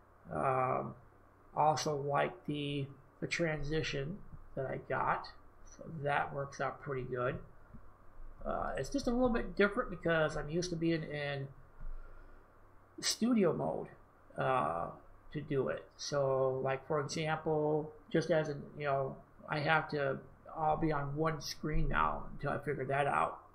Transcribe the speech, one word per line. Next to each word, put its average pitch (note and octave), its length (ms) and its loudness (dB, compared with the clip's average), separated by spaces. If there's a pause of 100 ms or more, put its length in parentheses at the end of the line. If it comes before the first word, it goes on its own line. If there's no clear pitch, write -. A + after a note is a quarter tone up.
(320)
Um, C3 640 2 (640)
also D3+ 400 4 (100)
like D3 240 2 (140)
the, C#3+ 400 -2 (340)
the E3 80 -4
transition D3+ 920 0 (380)
that C3+ 120 -2
I C#3 100 -4 (100)
got, - 400 0 (380)
so - 180 -18 (200)
that C#3+ 300 2
works C#3 280 -6
out C3 200 -2
pretty C3 220 -4
good. B2+ 360 0 (1040)
Uh, - 320 -2
it's C#3 120 -4
just C4+ 180 -2
a B3 40 2
little B3 180 4
bit G#3+ 260 -2
different G#3 340 2
because E3 480 2
I'm D3 120 -4
used E3+ 200 0
to E3+ 60 -2
being E3 280 2
in C#3+ 440 -4 (1500)
studio A3 520 4
mode, - 340 -2 (500)
uh, B2+ 500 2 (460)
to D3+ 80 -4
do C#3 260 0
it. - 180 -4 (120)
So, C3 680 2
like, C3+ 240 0
for D#3 140 2
example, D#3 920 0 (200)
just E3 200 4
as D#3 180 4
in, C#3+ 120 -4 (160)
you D3 80 -4
know, C#3 300 2 (320)
I D#3 120 -2
have D3+ 300 2
to C#3 280 0 (380)
all D#3 220 2
be D#3+ 140 2
on C#3 240 0
one D#3 260 0
screen D#3 480 2
now D3+ 340 2 (100)
until C#3+ 180 -2
I D3 80 0
figure C3+ 260 -2
that C#3 220 2
out. - 320 2 (160)